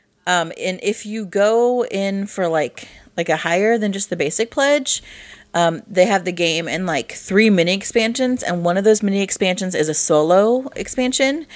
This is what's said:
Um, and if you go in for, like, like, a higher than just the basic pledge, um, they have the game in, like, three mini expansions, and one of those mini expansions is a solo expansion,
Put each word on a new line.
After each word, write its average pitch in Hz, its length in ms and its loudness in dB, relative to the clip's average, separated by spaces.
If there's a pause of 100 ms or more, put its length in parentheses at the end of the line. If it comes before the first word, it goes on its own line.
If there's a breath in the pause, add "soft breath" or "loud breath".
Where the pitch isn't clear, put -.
(280 soft breath)
Um, 170 240 0 (100)
and 180 220 -4
if 214 220 -4
you 214 200 -8
go 233 600 2
in 196 400 -4
for, 185 240 -4
like, 156 400 -4 (260 loud breath)
like, 170 140 -4
a 160 80 2
higher 196 400 2
than 208 160 -2
just 196 160 -4
the 180 80 -6
basic 165 340 -2
pledge, 285 520 0 (520 loud breath)
um, 165 320 0
they 180 180 2
have 190 200 0
the 180 60 -4
game 170 360 -2
in, 165 180 -4
like, 147 260 -2
three 214 380 2
mini 180 240 4
expansions, 233 680 -2
and 175 200 -2
one 175 140 2
of 196 60 0
those 214 180 4
mini 196 200 0
expansions 185 520 -2
is 156 160 0
a 151 60 0
solo 196 800 4
expansion, 262 800 -2